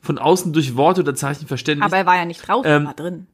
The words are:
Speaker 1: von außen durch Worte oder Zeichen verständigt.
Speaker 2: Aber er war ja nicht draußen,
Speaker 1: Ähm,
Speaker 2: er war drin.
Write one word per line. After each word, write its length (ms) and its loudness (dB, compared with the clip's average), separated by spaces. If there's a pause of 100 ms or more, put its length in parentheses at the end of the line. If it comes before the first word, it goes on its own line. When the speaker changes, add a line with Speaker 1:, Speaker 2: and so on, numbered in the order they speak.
Speaker 1:
von 160 -4
außen 360 2
durch 240 0
Worte 240 4
oder 120 0
Zeichen 320 -6
verständigt. 400 -2
Speaker 2:
Aber 120 0
er 80 0
war 100 4
ja 100 0
nicht 220 -12
draußen, 240 0
Speaker 1:
Ähm, 120 4
Speaker 2:
er 40 -4
war 80 -10
drin. 380 -10